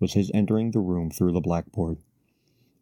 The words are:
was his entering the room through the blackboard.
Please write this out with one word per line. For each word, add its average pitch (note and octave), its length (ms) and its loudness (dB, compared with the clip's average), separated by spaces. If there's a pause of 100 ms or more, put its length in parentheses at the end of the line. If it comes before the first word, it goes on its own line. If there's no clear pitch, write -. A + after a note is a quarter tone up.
was F#2 120 0
his G2 220 2
entering G#2+ 380 2
the A2 80 0
room F2+ 300 -2
through F2+ 220 0
the F2 80 0
blackboard. E2 580 -2 (840)